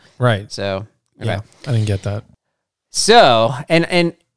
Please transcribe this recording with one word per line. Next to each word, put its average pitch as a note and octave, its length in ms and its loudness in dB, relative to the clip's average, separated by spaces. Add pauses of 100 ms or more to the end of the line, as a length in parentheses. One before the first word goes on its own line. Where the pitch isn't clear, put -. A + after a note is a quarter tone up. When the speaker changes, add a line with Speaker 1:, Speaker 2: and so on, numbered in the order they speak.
(180)
Speaker 1:
Right. A2+ 340 -2
Speaker 2:
So, G2 360 -6 (320)
okay. A2 120 -12
Speaker 1:
Yeah, G2+ 100 -6 (260)
I A#2+ 60 -4
didn't G#2+ 140 0
get G2 160 -4
that. G2+ 200 -8 (680)
Speaker 2:
So, C3+ 600 4 (160)
and, E3 200 2
and F3 280 -2 (220)